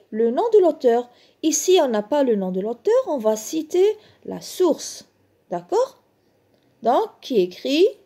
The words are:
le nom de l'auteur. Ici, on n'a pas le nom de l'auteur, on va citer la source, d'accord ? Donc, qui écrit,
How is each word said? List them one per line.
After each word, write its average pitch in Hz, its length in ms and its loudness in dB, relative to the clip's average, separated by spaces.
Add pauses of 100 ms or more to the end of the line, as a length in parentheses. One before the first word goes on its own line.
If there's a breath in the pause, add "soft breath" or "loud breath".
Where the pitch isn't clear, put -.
(100)
le 226 200 0
nom 311 140 -2 (100)
de 427 40 6
l'auteur. 247 520 2 (320 soft breath)
Ici, 339 400 2
on 269 60 2
n'a 214 140 -2
pas 285 200 -2
le 240 140 2
nom 185 140 -4
de 185 100 -4
l'auteur, 240 340 -2 (120)
on 302 120 -4
va 214 180 0
citer 349 600 -2 (280 soft breath)
la 185 160 -12
source, - 640 -4 (460)
d'accord ? 349 520 -4 (800)
Donc, 277 260 0 (120)
qui 233 200 -2
écrit, 262 460 0 (200)